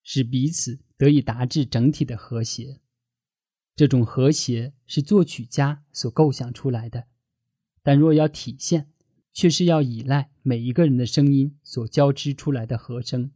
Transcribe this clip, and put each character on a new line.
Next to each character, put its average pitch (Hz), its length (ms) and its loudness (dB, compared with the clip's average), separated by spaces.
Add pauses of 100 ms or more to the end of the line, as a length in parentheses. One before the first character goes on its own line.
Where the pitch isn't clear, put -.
使 135 220 -4
彼 127 240 -2
此 - 320 -6 (160)
得 139 140 4
以 147 120 4
达 123 240 -4
至 135 200 -2
整 120 260 2
体 143 140 -4
的 120 100 -10
和 113 260 -8
谐。 127 380 -10 (960)
这 147 120 4
种 123 180 2
和 131 260 0
谐 123 420 -4 (120)
是 - 160 -4
作 185 240 4
曲 - 200 -14
家 143 460 -4
所 - 180 -8
构 151 220 2
想 120 220 -8
出 - 180 -6
来 117 180 -6
的， 120 160 -10 (800)
但 143 160 6
若 156 140 6
要 151 140 4
体 - 300 -8
现， 156 320 -2 (440)
却 180 160 2
是 180 160 0
要 160 160 4
依 117 200 -4
赖 135 300 -2 (100)
每 123 160 0
一 120 160 -4
个 170 140 4
人 127 100 4
的 123 80 0
声 143 260 4
音 139 300 2
所 113 260 -8
交 143 240 2
织 143 220 -4
出 143 180 -4
来 117 140 -4
的 120 120 -6
和 120 240 -10
声。 123 340 -6